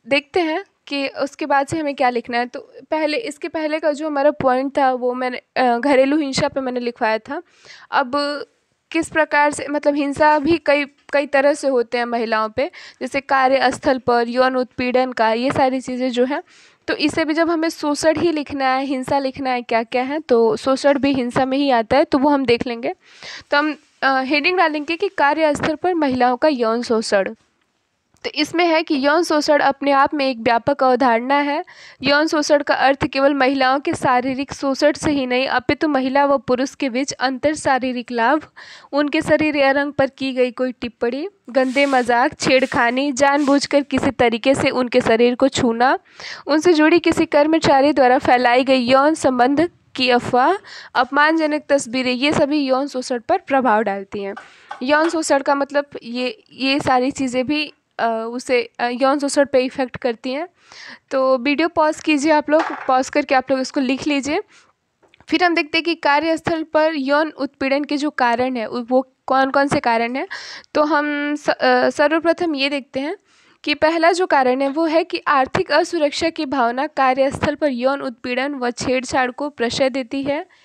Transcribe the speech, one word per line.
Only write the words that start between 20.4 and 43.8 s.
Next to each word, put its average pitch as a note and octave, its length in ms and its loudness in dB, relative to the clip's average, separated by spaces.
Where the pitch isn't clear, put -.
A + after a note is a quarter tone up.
शोषण C#4 420 0
भी C#4 140 0
हिंसा C4 340 -2
में C4 120 -2
ही C#4+ 120 0
आता A#3 260 2
है, D#4 80 4
तो D4 140 0
वो C4 100 2
हम C#4 180 0
देख A#3 200 0
लेंगे। A#3+ 280 -6
तो C#4+ 60 0
हम, D4 200 0
अ, C4 200 2
हेडिंग D4+ 360 0
डालेंगे D#4 380 0
कि G4 120 -2
कार्यस्थल D4+ 680 0
पर F4+ 200 -2
महिलाओं B3+ 420 0
का D#4 120 0
यौन A#3+ 340 0
शोषण। A3 520 0
तो B3 100 -8
इसमें D#4+ 320 0
है D#4+ 160 2
कि C#4+ 240 -2
यौन D#4 160 2
शोषण D4+ 360 2
अपने C#4 320 0
आप C#4 240 2
में C4+ 160 0
एक A#3+ 80 -6
व्यापक A#3+ 460 0
अवधारणा B3+ 500 2
है। D4 300 -2
यौन C#4+ 240 2
शोषण D4+ 360 2
का - 120 0
अर्थ C#4 320 2
केवल C#4 280 2
महिलाओं C4 460 2
के E4 140 -2
शारीरिक C4 580 -2
शोषण C#4+ 400 0
से - 180 -4
ही C#4 160 0
नहीं, B3 200 0
अपितु - 420 -2
महिला C4+ 380 2
व C#4 120 2
पुरुष B3+ 360 -2
के C#4 140 -4
बीच B3+ 240 -4
अंतर C4+ 420 -2
शारीरिक B3+ 560 -2
लाभ, B3 320 0
उनके D4 280 0
शरीर D4+ 360 0
या C#4 140 4
रंग C#4+ 220 0
पर C#4 140 0
की C4 260 -6
गई B3+ 180 0
कोई B3+ 220 -4
टिप्पणी, B3 560 -6
गंदे C4 360 2
मजाक, B3 540 0
छेड़खानी, C4 720 0
जानबूझकर C#4 680 2